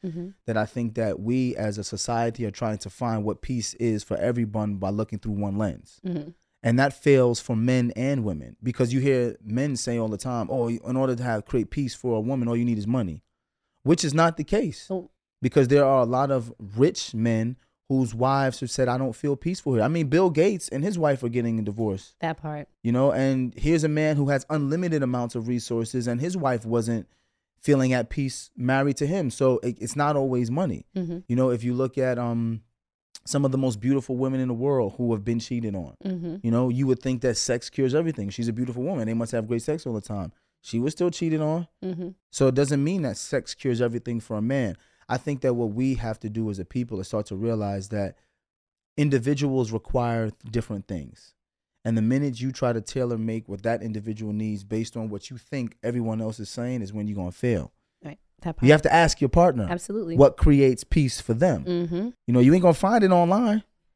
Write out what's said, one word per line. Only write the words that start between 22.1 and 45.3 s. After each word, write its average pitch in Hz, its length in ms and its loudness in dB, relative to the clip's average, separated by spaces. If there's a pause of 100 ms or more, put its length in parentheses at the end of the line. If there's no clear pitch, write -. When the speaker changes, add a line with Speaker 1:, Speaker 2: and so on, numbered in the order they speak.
Speaker 1:
That 160 220 -4
part. 151 260 -10 (160)
Speaker 2:
You 117 80 0
know, 131 200 4
and 131 440 0
here's 156 280 2
a 160 60 2
man 151 280 0
who 143 120 2
has 135 200 0
unlimited 156 540 0
amounts 123 320 -2
of 113 120 -6
resources, 120 600 -2
and 120 120 -2
his 180 160 -4
wife 127 300 -2
wasn't 113 420 -2 (540)
feeling 131 320 4
at 120 160 0
peace - 480 -6
married 135 400 2
to 143 100 -2
him. 170 220 -2
So 127 300 2
it, 123 200 -4
it's 117 160 -8
not 147 200 2
always 127 360 0
money. 143 340 -4 (100)
Speaker 1:
Mm-hmm. 175 320 -6
Speaker 2:
You 120 80 0
know, 131 160 4
if 117 120 -2
you 123 120 0
look 127 220 -2
at, 127 200 0
um, 117 440 -2 (640)
some 139 180 0
of 131 60 2
the 135 60 0
most 127 220 0
beautiful 127 380 0
women 131 220 -2
in 127 80 -2
the 123 60 -2
world 123 440 0
who 120 160 0
have 104 120 -2
been 117 140 0
cheated 117 360 -4
on, 85 280 -10
Speaker 1:
Mm-hmm. 175 400 -6
Speaker 2:
you 117 80 0
know, 123 180 2
you 127 180 0
would 131 140 2
think 127 200 -2
that 123 160 2
sex - 340 -2
cures 131 240 2
everything. 147 340 -2
She's 117 180 -4
a 117 60 0
beautiful 123 300 -4
woman. 139 240 -4
They 113 80 -2
must 113 160 -2
have 110 160 -2
great 117 160 -2
sex 156 240 -4
all 120 60 -4
the 107 80 -4
time. 98 300 -8 (300)
She - 180 -4
was 139 140 0
still 180 180 0
cheated 156 300 -2
on. 160 260 -2 (160)
Speaker 1:
Mm-hmm. 180 260 -8 (220)
Speaker 2:
So 135 160 4
it 127 80 4
doesn't 139 280 2
mean 180 200 0
that 104 140 -4
sex - 380 -6
cures 123 260 0
everything 120 380 -2
for 107 180 -6
a 104 40 -2
man. 120 340 0 (340)
I 123 80 0
think 139 240 -6